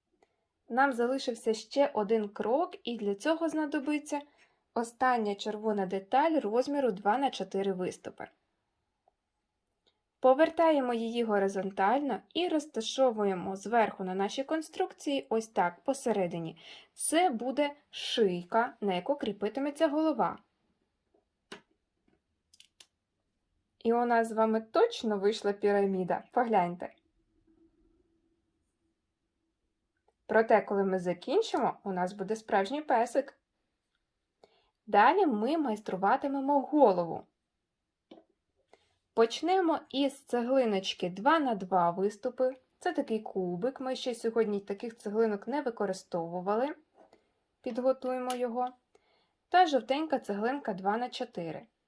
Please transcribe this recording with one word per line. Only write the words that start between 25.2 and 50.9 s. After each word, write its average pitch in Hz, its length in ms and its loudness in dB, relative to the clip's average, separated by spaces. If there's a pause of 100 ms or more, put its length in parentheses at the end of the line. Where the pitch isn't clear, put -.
піраміда. 196 800 0
Погляньте. 190 600 0 (3250)
Проте, 220 340 6
коли 202 220 0
ми 190 160 0
закінчимо, 240 840 -2
у 202 80 -6
нас 185 220 -4
буде 202 220 -6
справжній 220 460 -2
песик. 262 560 0 (1500)
Далі 240 380 6
ми 254 320 2
майструватимемо 269 1040 0
голову. 190 600 4 (1900)
Почнемо 320 640 2 (100)
із 269 300 -2
цеглиночки 233 880 -2
два 233 300 2
на 262 160 -2
два 180 360 2
виступи. 247 640 -2 (240)
Це 359 140 -2
такий 226 260 -2
кубик, 185 600 -4
ми 262 160 -6
ще 240 200 -6
сьогодні 226 440 -2
таких 208 380 -10
цеглинок 214 500 -2
не 277 140 -2
використовували. 196 1120 -4 (840)
Підготуємо 254 760 -2
його. 247 340 -4 (800)
Та 349 180 6
жовтенька 277 520 0
цеглинка 220 540 -4
два 190 240 -2